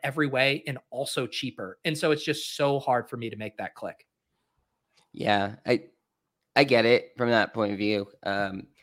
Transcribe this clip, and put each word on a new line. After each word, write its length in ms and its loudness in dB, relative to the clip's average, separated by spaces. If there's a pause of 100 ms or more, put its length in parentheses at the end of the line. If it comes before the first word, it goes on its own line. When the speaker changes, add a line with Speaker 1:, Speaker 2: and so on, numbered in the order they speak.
Speaker 1:
every 220 0
way 400 2
and 120 -8 (120)
also 360 -4
cheaper. 580 -10
And 120 -2
so 160 2
it's 120 -2
just 320 -4
so 220 2
hard 320 0
for 60 -8
me 140 -8
to 60 -10
make 220 -10
that 160 -8
click. 320 -12 (1080)
Speaker 2:
Yeah, 440 0 (100)
I, 160 2 (720)
I 80 8
get 220 6
it 320 4
from 120 0
that 220 4
point 200 0
of 60 -4
view. 280 0 (160)
Um, 460 -4 (140)